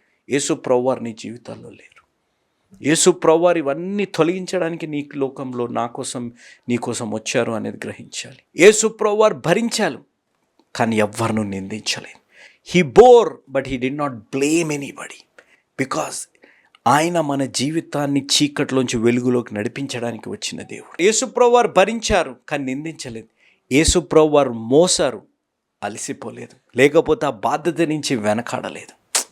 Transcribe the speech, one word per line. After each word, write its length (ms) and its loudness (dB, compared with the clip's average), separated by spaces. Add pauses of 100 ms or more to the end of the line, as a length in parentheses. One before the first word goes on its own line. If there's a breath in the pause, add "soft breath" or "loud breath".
(300)
యేసు 240 0
ప్రభువారు 460 0
నీ 120 -8
జీవితాల్లో 580 -16
లేరు. 280 -20 (840)
యేసు 280 2
ప్రభువారు 480 4
ఇవన్నీ 460 -4
తొలగించడానికి 840 -2
నీ 280 -6
లోకంలో 520 -6
నా 200 -4
కోసం, 460 -10 (360 soft breath)
నీ 80 0
కోసం 340 -6
వచ్చారు 420 -2
అనేది 320 -6
గ్రహించాలి. 540 -14 (180)
యేసు 300 8
ప్రభువారు 480 0
భరించారు, 720 -2 (720)
కానీ 200 0
ఎవ్వరినూ 460 0
నిందించలేదు. 760 -8 (580 soft breath)
He 80 6
bore, 460 6 (220)
but 140 -2
he 160 -6
did 160 -2
not 120 -4
blame 560 -2
anybody. 800 -12 (360 soft breath)
Because 480 -8 (580 soft breath)
ఆయన 340 2
మన 240 -2
జీవితాన్ని 840 -2
చీకట్లోంచి 680 0
వెలుగులోకి 580 0
నడిపించడానికి 720 -8
వచ్చిన 340 -10
దేవుడు. 400 -12
యేసు 240 2
ప్రభువారు 420 4
భరించారు, 680 0 (120)
కానీ 160 -4
నిందించలేదు. 640 -8 (440)
యేసు 260 4
ప్రభువారు 540 4
మోసారు, 720 2 (600)
అలసిపోలేదు, 960 -10
లేకపోతే 480 4
ఆ 40 -2
బాధ్యత 500 -2
నుంచి 360 -2
వెనకాడలేదు. 840 -4 (340)